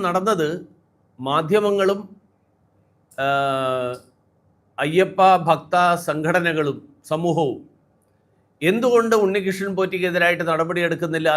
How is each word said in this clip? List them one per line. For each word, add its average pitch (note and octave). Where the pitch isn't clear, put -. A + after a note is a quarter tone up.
നടന്നത് F#3
മാധ്യമങ്ങളും, G3
ആ, -
അയ്യപ്പ F3+
ഭക്ത E3
സംഘടനകളും D#3
സമൂഹവും D#3
എന്തുകൊണ്ട് A3+
ഉണ്ണികൃഷ്ണൻ F#3+
പോറ്റിക്കെതിരായിട്ട് F3
നടപടിയെടുക്കുന്നില്ല E3